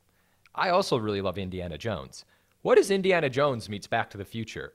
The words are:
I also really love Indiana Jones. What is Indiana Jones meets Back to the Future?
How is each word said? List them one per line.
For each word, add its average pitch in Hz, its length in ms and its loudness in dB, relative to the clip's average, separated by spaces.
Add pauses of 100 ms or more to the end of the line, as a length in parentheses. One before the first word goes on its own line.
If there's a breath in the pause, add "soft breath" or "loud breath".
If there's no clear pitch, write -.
(540 soft breath)
I 170 160 0
also 180 260 2
really 107 240 0
love 95 180 -2
Indiana 90 400 -6
Jones. 78 460 -8 (380 soft breath)
What 240 160 6
is 202 120 4
Indiana 185 380 2
Jones 123 400 0
meets 104 180 -8
Back 113 240 -2
to 104 80 -16
the 98 60 -8
Future? 107 500 -10